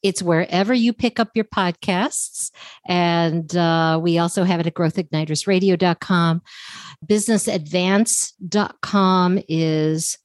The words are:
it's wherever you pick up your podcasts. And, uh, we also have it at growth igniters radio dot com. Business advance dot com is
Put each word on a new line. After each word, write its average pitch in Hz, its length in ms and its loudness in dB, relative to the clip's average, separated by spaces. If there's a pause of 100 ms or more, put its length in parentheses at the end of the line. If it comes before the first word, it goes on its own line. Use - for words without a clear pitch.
it's 190 180 -2
wherever 180 540 0
you 233 180 2
pick 240 280 -2
up 220 160 -2
your 220 80 0
podcasts. - 1040 -4 (380)
And, 170 680 0
uh, 165 480 2
we 170 160 2
also 170 240 0
have 175 160 2
it 165 80 0
at 165 80 -4
growth 160 220 0
igniters 156 500 -4
radio 190 300 2
dot 170 240 2
com. 170 420 2 (640)
Business 208 400 2
advance 185 840 0 (160)
dot - 320 -2
com 185 580 2 (100)
is 160 760 -2